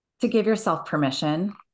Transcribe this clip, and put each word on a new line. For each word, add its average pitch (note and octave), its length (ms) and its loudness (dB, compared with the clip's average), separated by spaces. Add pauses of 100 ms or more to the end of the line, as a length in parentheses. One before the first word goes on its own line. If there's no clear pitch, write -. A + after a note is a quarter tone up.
(220)
to A#3 80 2
give A3 160 2
yourself G#3 400 0
permission D#3 680 0 (200)